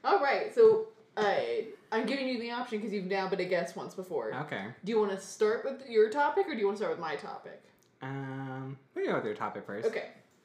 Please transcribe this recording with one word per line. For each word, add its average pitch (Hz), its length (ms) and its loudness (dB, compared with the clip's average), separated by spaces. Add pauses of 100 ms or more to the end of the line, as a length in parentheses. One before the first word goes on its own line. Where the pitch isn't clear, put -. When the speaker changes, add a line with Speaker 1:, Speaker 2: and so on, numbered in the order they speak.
Speaker 1:
All 285 160 6
right, 262 340 2
so, 220 320 8 (300)
uh, 202 180 4 (580)
I'm 226 140 0
giving 262 220 -2
you 247 100 -2
the 233 140 -6
option 240 280 -4
'cause 208 120 -6
you've 196 140 -2
now 190 220 0
been 185 120 0
a 180 40 0
guest 180 320 0
once 135 180 -10
before. 135 400 -4
Speaker 2:
Okay. 127 320 -6 (180)
Speaker 1:
Do 208 80 -2
you 220 80 4
wanna 190 200 0
start 220 440 0
with 269 240 -6
your 220 200 6
topic, 302 380 2
or 320 60 -6
do 220 60 -4
you 202 80 2
wanna 208 120 0
start 175 140 0
with 156 80 -4
my 151 160 -4
topic? - 460 -12 (380)
Speaker 2:
Um, 135 800 -8 (160)
we 370 120 -2
go 208 100 0
with 123 80 0
your 104 100 -2
topic 104 320 -6
first. 104 220 -6
Speaker 1:
Okay. - 220 -6 (340)